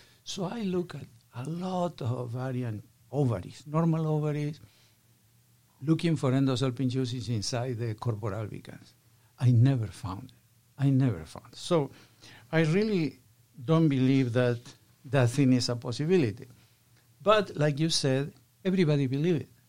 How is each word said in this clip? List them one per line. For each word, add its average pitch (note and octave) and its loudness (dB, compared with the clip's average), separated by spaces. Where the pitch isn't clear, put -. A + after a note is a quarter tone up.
So F#3+ -8
I A3+ -6
look F3+ -4
at C3 -14
a B2+ -8
lot F3 -4
of B2 -2
ovarian B2 -6
ovaries, A2 -2
normal D#3+ 0
ovaries, D3+ -2
looking D#3+ 2
for C3+ 0
endosalpingiosis C3 0
inside A#2+ -4
the A#2 -4
corpora A2 -4
albicans. - -14
I B2+ 4
never B2 4
found G2+ -10
it. - -14
I C#3 4
never B2+ 2
found - -18
it. - -20
So D#3 0
I D#3+ 2
really F3+ 0
don't D#3+ 4
believe C3 4
that A#2+ 2
that B2+ 4
thing B2+ 4
is B2 2
a A#2+ 0
possibility. C3 0
But G#3 2
like D3 0
you D#3+ 0
said, C#3 0
everybody D3+ 2
believe D3 0
it. - -6